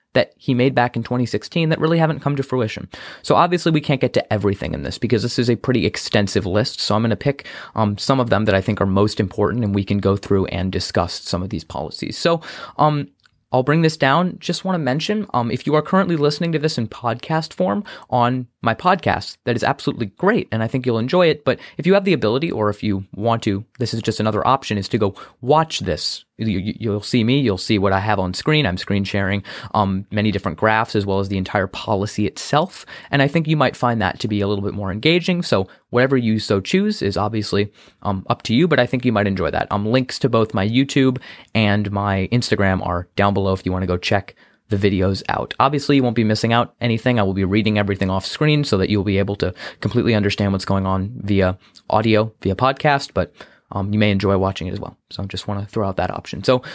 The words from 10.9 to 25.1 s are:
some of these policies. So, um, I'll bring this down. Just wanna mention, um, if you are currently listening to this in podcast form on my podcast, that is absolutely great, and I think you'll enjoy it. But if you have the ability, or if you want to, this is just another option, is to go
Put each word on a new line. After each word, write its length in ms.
some 260
of 80
these 140
policies. 520
So, 260
um, 300
I'll 120
bring 180
this 160
down. 420
Just 240
wanna 160
mention, 540
um, 160
if 160
you 80
are 80
currently 340
listening 360
to 80
this 180
in 100
podcast 640
form 300
on 380
my 120
podcast, 720
that 100
is 80
absolutely 420
great, 460
and 120
I 40
think 180
you'll 120
enjoy 300
it. 160
But 160
if 80
you 100
have 100
the 80
ability, 380
or 180
if 120
you 320
want 300
to, 220
this 140
is 80
just 180
another 280
option, 300
is 120
to 80
go 180